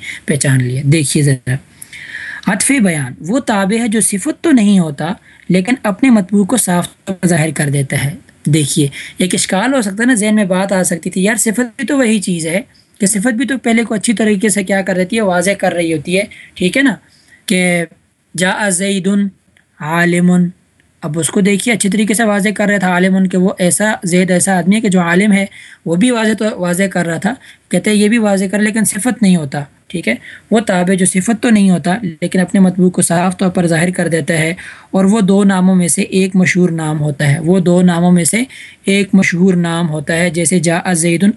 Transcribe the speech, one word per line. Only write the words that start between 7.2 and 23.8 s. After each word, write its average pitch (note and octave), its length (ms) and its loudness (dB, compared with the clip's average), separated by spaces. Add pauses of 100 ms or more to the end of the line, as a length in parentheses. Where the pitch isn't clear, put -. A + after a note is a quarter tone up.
ظاہر D#3+ 240 2
کر C#3+ 180 -2
دیتا C#3 340 -2
ہے۔ C#3+ 120 -4 (300)
دیکھیے، D3 420 0 (300)
ایک - 180 -2
اشکال G#3+ 380 0
ہو C4 80 0
سکتا G3+ 220 -4
ہے - 20 2
نا، C4 80 4
ذہن G#3+ 220 2
میں G#3+ 100 2
بات F#3+ 260 0
آ F#3 120 2
سکتی F3 260 -4
تھی، F#3 140 -2
یار G#3+ 120 2
صفت G#3+ 240 -2
بھی B3 260 -6
تو C#4+ 120 -2
وہی A3 240 2
چیز E3+ 260 -4
ہے F3 140 -2 (380)
کہ G#3 60 0
صفت G#3 280 0
بھی A#3+ 120 -2
تو C4 120 -2
پہلے A#3 260 0
کو A3+ 100 -6
اچھی A3 200 -2
طریقے G#3+ 360 0
سے G3+ 140 -2
کیا G3 180 -2
کر F#3+ 120 -2
دیتی F3+ 220 -2
ہے؟ A3+ 60 0
واضح F3+ 380 0
کر F3+ 140 0
رہی E3 200 -2
ہوتی E3 240 -2
ہے، G3+ 60 0 (300)
ٹھیک F3+ 240 -2
ہے C4+ 40 2
نا؟ B3+ 140 2 (500)
کہ F3+ 400 0 (520)
جاء G3+ 320 -2
زیدن G3 580 -2 (520)
عالم، E3+ 520 2 (680)
اب E3 180 -6
اس D#3 100 -2
کو G#3 120 0
دیکھیے G3+ 320 0
اچھی G3+ 160 -2
طریقے G#3 240 0
سے A#3 100 0
واضح G#3 320 0
کر G#3 120 -2
رہا G3+ 100 2
تھا F#3 120 0
عالم، F#3+ 380 2
کہ F#3 100 -2
وہ F#3 200 2
ایسا، G3+ 360 0 (100)